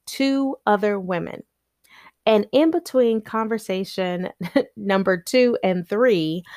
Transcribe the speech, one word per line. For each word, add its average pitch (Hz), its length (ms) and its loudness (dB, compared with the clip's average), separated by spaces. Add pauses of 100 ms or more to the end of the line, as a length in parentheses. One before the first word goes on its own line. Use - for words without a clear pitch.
two 269 520 -2 (100)
other 208 320 2
women. 180 460 -6 (840)
And 214 240 4
in 320 220 4
between 254 480 0
conversation 196 1120 -4 (240)
<laughs> - 220 -2
number 196 400 0
two 247 460 2
and 180 260 -2
three, 180 540 0 (140)